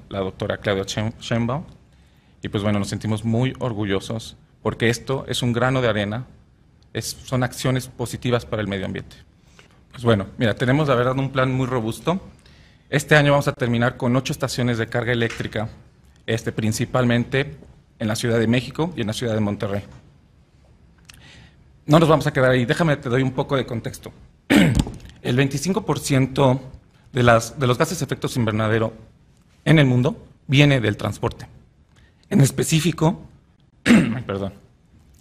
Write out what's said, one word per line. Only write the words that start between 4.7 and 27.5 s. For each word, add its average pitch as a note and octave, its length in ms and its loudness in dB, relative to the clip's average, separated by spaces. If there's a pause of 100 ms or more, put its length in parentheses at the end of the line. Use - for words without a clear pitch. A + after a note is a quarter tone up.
esto C3+ 380 -4
es - 140 -4
un B2 100 2
grano B2+ 300 0
de B2 60 2
arena, G#2 400 -2 (640)
es, A2+ 120 -6
son - 360 -4
acciones B2+ 460 -2
positivas A#2+ 580 -4
para A2 160 -4
el G#2 60 -4
medio F#2+ 180 -4
ambiente. F#2+ 300 -10 (760)
Pues A#2+ 120 -12
bueno, A2 240 2 (100)
mira, G#2+ 180 0
tenemos C#3 320 2
la C3+ 80 4
verdad B2 220 0
un C3+ 140 -2
plan C3 200 0
muy C3 140 0
robusto. A#2+ 560 -4 (720)
Este D3+ 240 0
año C#3+ 160 2
vamos C#3+ 160 0
a C#3+ 60 0
terminar A#2+ 440 -2
con B2 180 -2
ocho C3 160 -2
estaciones B2 460 -4
de A2 100 -2
carga A#2 240 -4
eléctrica, A2+ 580 -4 (580)
este, A2+ 240 -2
principalmente A#2+ 1080 -2 (400)
en A2 100 -4
la G#2+ 80 -2
Ciudad A#2 220 0
de A#2 80 2
México C3 500 0
y B2 60 -4
en G#2 60 -4
la G#2+ 60 -2
Ciudad A#2 200 -4
de A2 60 0
Monterrey. G2+ 420 -4 (2000)
No D3+ 120 6
nos E3 100 6
vamos C#3+ 160 4
a D3 80 -2
quedar B2+ 160 4
ahí, B2+ 160 4
déjame D3+ 320 2
te - 120 -8
doy B2 120 2
un C3 100 0
poco C#3 240 -2
de B2 120 0
contexto. - 440 -10 (580)
<clears throat> - 520 -4
El B2+ 140 0
veinticinco D3 500 0
por C#3+ 140 -2
ciento C3+ 600 2 (540)
de B2+ 80 0
las, A#2 380 4